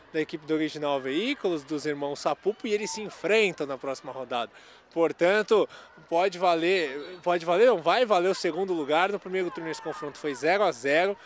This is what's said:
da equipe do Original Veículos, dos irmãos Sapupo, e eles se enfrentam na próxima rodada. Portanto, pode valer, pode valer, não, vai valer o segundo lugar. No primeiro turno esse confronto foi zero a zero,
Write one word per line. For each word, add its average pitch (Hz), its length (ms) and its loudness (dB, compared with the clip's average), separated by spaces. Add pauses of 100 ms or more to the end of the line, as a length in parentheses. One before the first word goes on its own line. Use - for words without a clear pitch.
(120)
da 160 100 -2
equipe 151 260 -6
do 156 60 0
Original 147 480 -2
Veículos, 165 640 -2
dos 147 200 -6
irmãos 143 340 -4
Sapupo, 185 460 -4
e 214 80 0
eles 208 160 -2
se 214 120 -8
enfrentam 185 680 0
na 135 100 -8
próxima 135 360 -8
rodada. 123 360 -4 (440)
Portanto, 175 760 4 (400)
pode 175 320 0
valer, 170 840 0
pode 175 220 0
valer, 175 240 6
não, 208 140 4
vai 190 240 4
valer 190 240 4
o 190 40 2
segundo 180 380 -2
lugar. 160 400 2
No 202 80 -4
primeiro 185 320 -4
turno 165 180 -8
esse 151 120 -8
confronto 147 360 -10
foi 147 160 -6
zero 165 300 0
a 180 80 2
zero, 160 540 0